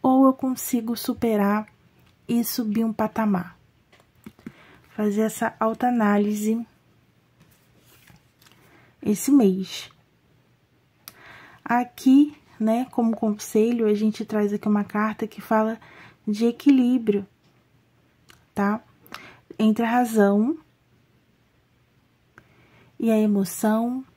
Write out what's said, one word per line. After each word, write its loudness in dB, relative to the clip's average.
Ou 6
eu 6
consigo -4
superar -2
e 0
subir -4
um -2
patamar?" -4
Fazer -2
essa -4
autoanálise 0
esse -2
mês. 2
Aqui, 2
né, 0
como 0
conselho, 0
a 2
gente -2
traz -2
aqui -4
uma 0
carta -4
que -16
fala -2
de -2
equilíbrio, 2
tá? -2
Entre 2
a -2
razão 2
e 0
a 2
emoção -2